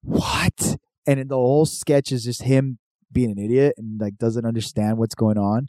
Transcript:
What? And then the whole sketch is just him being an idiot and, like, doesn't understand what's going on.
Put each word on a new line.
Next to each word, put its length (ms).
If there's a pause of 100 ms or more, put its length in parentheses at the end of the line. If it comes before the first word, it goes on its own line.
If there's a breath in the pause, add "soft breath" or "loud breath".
What? 720 (300)
And 120
then 100
the 80
whole 300
sketch 460
is 120
just 180
him 360 (340)
being 180
an 80
idiot 380
and, 240
like, 180
doesn't 260
understand 540
what's 160
going 240
on. 300